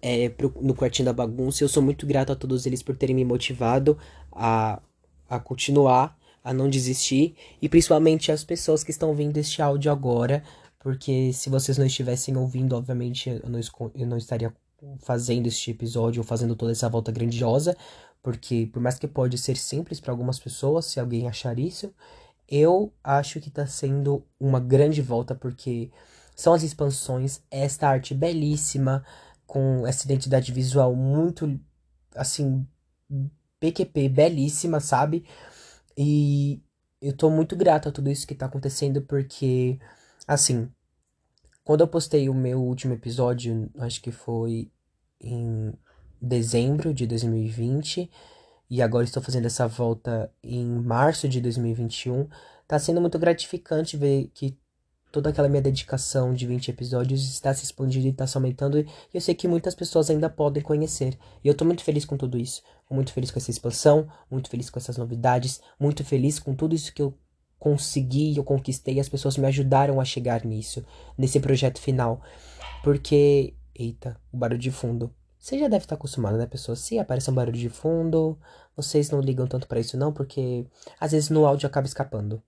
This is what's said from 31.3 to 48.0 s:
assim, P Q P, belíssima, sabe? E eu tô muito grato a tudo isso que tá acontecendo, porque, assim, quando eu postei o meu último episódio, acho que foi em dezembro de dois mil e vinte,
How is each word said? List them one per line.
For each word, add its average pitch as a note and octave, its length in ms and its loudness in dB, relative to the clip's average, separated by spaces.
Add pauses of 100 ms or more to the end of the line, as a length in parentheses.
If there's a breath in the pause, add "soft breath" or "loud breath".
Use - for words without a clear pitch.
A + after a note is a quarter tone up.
assim, C3+ 500 -2 (920)
P D#3+ 120 0
Q F3 140 -2
P, C#3 240 2
belíssima, D3 720 2
sabe? D3 460 0 (720 loud breath)
E C#3+ 640 2 (400)
eu C#3 160 -6
tô D#3 140 4
muito D#3+ 260 2
grato D3+ 340 4
a - 20 -6
tudo C#3 180 -2
isso C#3 160 -4
que - 80 -12
tá C3+ 140 -6
acontecendo, C#3 560 -2
porque, C3 760 0 (480 loud breath)
assim, C3 420 0 (960)
quando D3+ 180 4
eu E3+ 60 6
postei D3+ 420 0
o C3+ 40 0
meu B2+ 280 0
último B2+ 320 -2
episódio, A#2+ 760 -2 (100)
acho A#2+ 220 -6
que A#2+ 100 -10
foi A2+ 600 -6 (480)
em A2+ 540 -6 (460 soft breath)
dezembro B2 760 0
de B2 120 -2
dois A#2 180 -2
mil A2+ 200 0
e A2 60 -2
vinte, C3+ 600 -4 (600 soft breath)